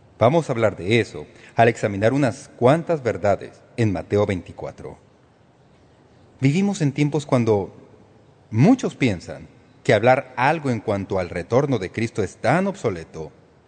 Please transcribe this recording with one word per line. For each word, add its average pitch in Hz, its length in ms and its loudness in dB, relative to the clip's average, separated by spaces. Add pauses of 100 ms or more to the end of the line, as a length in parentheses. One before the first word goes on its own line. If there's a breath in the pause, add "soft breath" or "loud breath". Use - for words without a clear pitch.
(180)
Vamos 147 300 2
a 131 60 -4
hablar 107 220 0
de 95 220 0
eso 80 260 -4 (300 loud breath)
al 117 140 6
examinar 107 440 0
unas 135 440 -2
cuantas 151 480 2
verdades 98 580 -2 (140)
en 110 160 0
Mateo 98 340 0
veinticuatro. 71 720 -10 (1400)
Vivimos 185 420 0
en 139 80 2
tiempos 147 360 -2
cuando 110 460 2 (760)
muchos 190 460 2
piensan 92 500 -4 (380)
que 120 100 4
hablar 123 420 2
algo 143 360 0
en 110 80 -4
cuanto 98 400 -4
al 85 100 -6
retorno 117 480 0
de 92 140 -8
Cristo 110 320 -4
es - 140 -10
tan 165 280 0
obsoleto, 85 640 -8 (380)